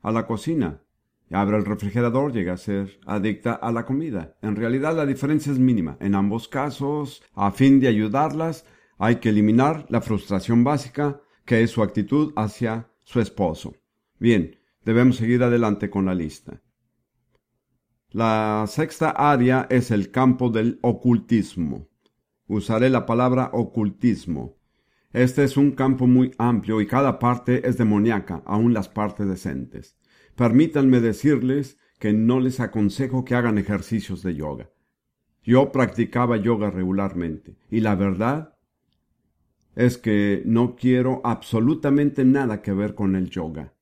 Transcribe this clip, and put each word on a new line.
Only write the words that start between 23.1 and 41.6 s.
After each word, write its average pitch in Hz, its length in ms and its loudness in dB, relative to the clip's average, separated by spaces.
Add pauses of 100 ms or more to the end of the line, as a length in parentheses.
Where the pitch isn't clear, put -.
ocultismo. 101 1040 -2 (560)
Este 127 300 2
es 139 140 0
un 143 140 4
campo 135 360 0
muy 127 320 4
amplio 110 420 0
y 104 60 0
cada 131 320 0
parte 120 480 0
es 127 100 -2
demoníaca, 104 680 0
aun 113 280 2
las 101 160 -4
partes 104 380 -4
decentes. 76 720 -10 (400)
Permítanme 131 640 4
decirles 131 760 0 (220)
que 107 140 0
no 113 260 2
les 127 220 -2
aconsejo 123 640 -2
que 123 100 -2
hagan 120 220 2
ejercicios 95 640 -4
de 90 120 -4
yoga. 73 340 -10 (760)
Yo 131 300 4
practicaba 120 640 0
yoga 104 320 0
regularmente 92 880 -4 (120)
y 110 120 -2
la 107 140 0
verdad 107 640 -2 (1160)
es 123 220 2
que 104 480 0
no 120 320 0
quiero 127 480 2
absolutamente 143 960 0